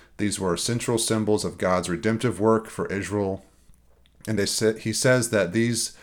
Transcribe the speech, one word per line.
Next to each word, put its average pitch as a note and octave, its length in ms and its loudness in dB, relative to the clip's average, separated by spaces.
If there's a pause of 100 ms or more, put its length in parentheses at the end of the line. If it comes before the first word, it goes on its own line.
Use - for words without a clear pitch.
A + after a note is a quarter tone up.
(180)
These G#2 220 -2
were F2+ 180 0
central A#2+ 400 -2
symbols G#2+ 480 0
of - 140 -8
God's F2+ 280 0
redemptive G#2+ 520 0
work A2 280 4
for - 200 -6
Israel. G2 580 -4 (800)
And G#2+ 120 -2
they G2 80 2
sa-, A2 260 2
he A2 180 -6
says B2+ 380 2
that F#2 240 2
these A#2 500 0